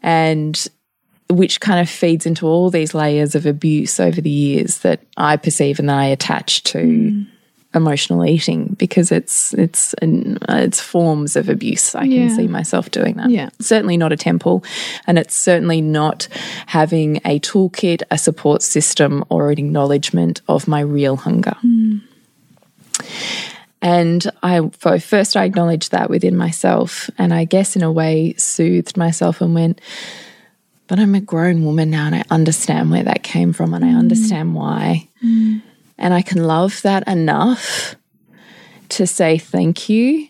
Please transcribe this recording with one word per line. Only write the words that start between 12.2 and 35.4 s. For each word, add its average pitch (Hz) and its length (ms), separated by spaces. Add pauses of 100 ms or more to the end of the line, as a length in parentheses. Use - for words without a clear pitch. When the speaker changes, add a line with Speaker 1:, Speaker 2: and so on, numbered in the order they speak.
Speaker 1:
see 226 120
myself - 420
doing - 280
that. 240 120
Speaker 2:
Yeah. 190 200 (100)
Speaker 1:
Certainly 208 380
not 160 160
a 151 40
temple, 170 460 (420)
and 175 140
it's - 160
certainly 165 460
not 151 460 (400)
having 156 580
a 147 160
toolkit, 185 680
a 170 80
support 156 460
system, 143 680
or 147 220
an 147 80
acknowledgement 147 880
of 156 200
my 151 120
real 143 380
hunger. - 380 (100)
Speaker 2:
Mm. 220 360 (1800)
Speaker 1:
And 175 440 (160)
I, 180 200 (220)
f-, 175 200
first 208 340
I 185 80
acknowledged 170 460
that - 180
within 180 260
myself, 170 840
and 175 160
I 165 120
guess 190 300
in 180 80
a 160 80
way 160 460
soothed 175 600
myself 170 440
and 170 120
went, 165 260 (1080)
"But 185 120
I'm 202 140
a 196 80
grown 165 440
woman 156 260
now, 151 160
and 156 80
I - 160
understand 160 580
where 170 140
that - 180
came 170 320
from, 165 200
and 160 120
I 254 40
Speaker 2:
Mm. 240 100
Speaker 1:
understand 220 560
why." 156 520 (160)
Speaker 2:
Mm. 220 380 (360)